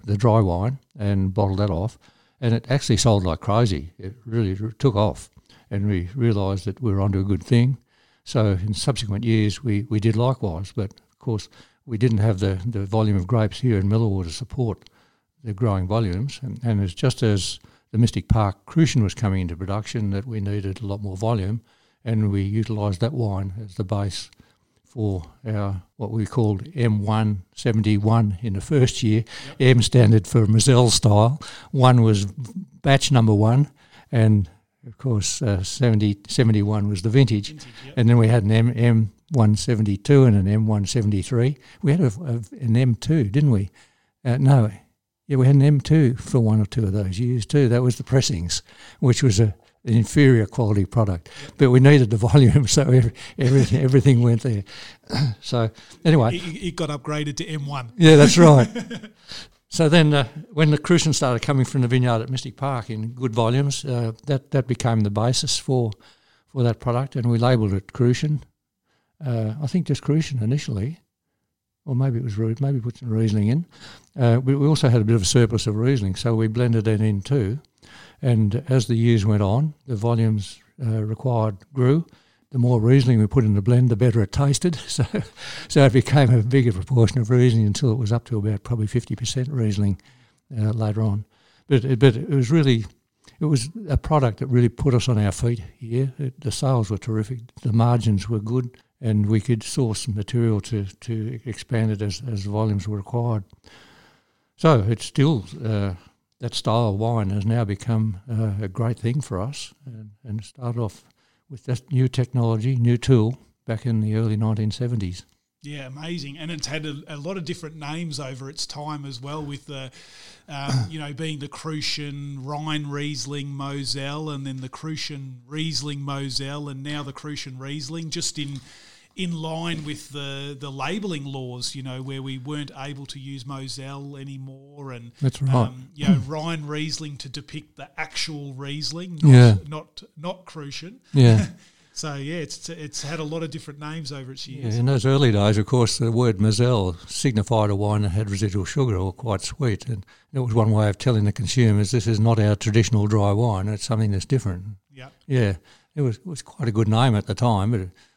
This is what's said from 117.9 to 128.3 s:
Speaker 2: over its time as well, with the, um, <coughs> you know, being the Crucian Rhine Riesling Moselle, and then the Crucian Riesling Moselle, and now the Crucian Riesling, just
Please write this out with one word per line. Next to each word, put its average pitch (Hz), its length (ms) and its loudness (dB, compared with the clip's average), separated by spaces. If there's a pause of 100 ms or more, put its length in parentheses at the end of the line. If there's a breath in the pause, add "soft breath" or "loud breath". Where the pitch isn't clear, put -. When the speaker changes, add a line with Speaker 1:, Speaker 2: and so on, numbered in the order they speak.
Speaker 2:
over 135 300 -14
its - 160 -10
time 147 380 -12
as 135 160 -14
well, 147 240 -12
with 143 220 -14
the, 135 260 -16 (560 loud breath)
um, 139 320 -6
<coughs> 107 100 -6
you 156 80 -12
know, 151 140 -10
being 156 260 -8
the 139 100 -12
Crucian 143 960 -10
Rhine 151 440 -8
Riesling 143 600 -8
Moselle, 139 800 -8
and 139 140 -10
then 135 140 -10
the 131 100 -14
Crucian 139 800 -12
Riesling 147 540 -8
Moselle, 139 680 -8
and 135 140 -14
now 147 220 -10
the 135 80 -12
Crucian 139 460 -14
Riesling, 147 520 -12
just - 280 -8